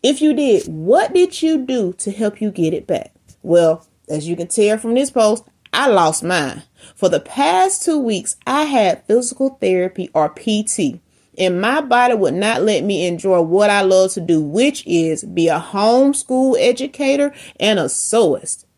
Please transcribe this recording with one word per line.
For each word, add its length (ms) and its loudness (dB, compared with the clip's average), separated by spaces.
If 200 2
you 100 4
did, 340 2
what 460 0
did 300 2
you 160 0
do 400 -2
to 120 -6
help 300 -4
you 100 -2
get 220 -2
it 140 -8
back? 260 -4
Well, 440 2
as 180 -6
you 80 -4
can 140 -8
tell 300 0
from 160 -4
this 160 0
post, 340 0
I 140 0
lost 360 2
mine. 380 -4
For 160 -2
the 100 0
past 640 0
two 160 0
weeks, 380 -4
I 160 0
had 440 0
physical 540 -2
therapy 540 -2
or 160 0
P 320 -2
T, 380 -4
and 240 0
my 220 -2
body 320 2
would 180 0
not 300 -2
let 220 0
me 220 -2
enjoy 360 0
what 260 2
I 140 2
love 300 2
to 80 -6
do, 200 0
which 460 -2
is 380 -2
be 240 -2
a 100 0
homeschool 1000 0
educator 760 0
and 180 0
a 80 -2
sewist. 800 -2